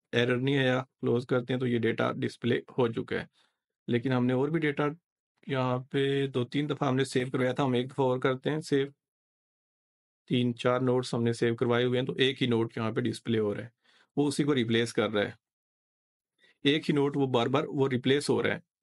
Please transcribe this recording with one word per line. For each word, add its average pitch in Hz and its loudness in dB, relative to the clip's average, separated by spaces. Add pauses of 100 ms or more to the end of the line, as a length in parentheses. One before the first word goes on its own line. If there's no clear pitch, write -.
(140)
एरर 120 2
नहीं 139 0
आया, 131 2
क्लोज 123 -2
करते 127 0
हैं 127 -2
तो 127 -2
ये 120 0
डेटा 113 0
डिस्प्ले 123 -2 (220)
हो 123 4
चुका - -6
है। - -6 (600)
लेकिन 120 0
हमने 123 2
और 131 0
भी 160 0
डेटा 147 0 (640)
यहाँ 127 0 (120)
पे 139 0
दो 131 -2
तीन 143 -4
दफ़ा 143 -2
हमने 131 2
सेव 127 -2
करवाया 127 0
था, 147 0
हम 127 2
एक 123 0
दफ़ा 131 -2
और 127 2
करते 131 0
हैं 151 -2
सेव। 139 0 (1400)
तीन 123 0
चार 123 0
नोट्स 127 0
हमने 117 0
सेव 117 0
करवाए 120 2
हुए 123 0
हैं, 127 -2
तो - -6
एक 131 0
ही 127 -2
नोट 113 0
यहाँ 113 -4
पे 123 -4
डिस्प्ले 113 -2
हो 104 0
रहा 107 -10
है, 117 -18 (460)
वो 147 2
उसी 143 0
को 143 2
रिप्लेस 117 0
कर 107 0
रहा 104 0
है। 98 -8 (1300)
एक 151 0
ही 165 0
नोट 143 0
वो 139 0
बार 123 2
बार 139 0
वो 135 0
रिप्लेस 135 0
हो 117 2
रहा 107 0
है, 110 -10 (200)